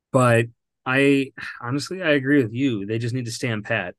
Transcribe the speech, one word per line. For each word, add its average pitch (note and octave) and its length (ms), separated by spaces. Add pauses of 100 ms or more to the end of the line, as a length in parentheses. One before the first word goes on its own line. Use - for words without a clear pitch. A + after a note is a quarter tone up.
(120)
But A#2+ 340 (400)
I, C3+ 460 (300)
honestly, C#3 400
I D#3+ 100
agree C#3 320
with G#2+ 100
you. A#2 320
They A2 140
just A#2+ 160
need B2+ 100
to A#2 60
stand A2+ 340
pat G2 340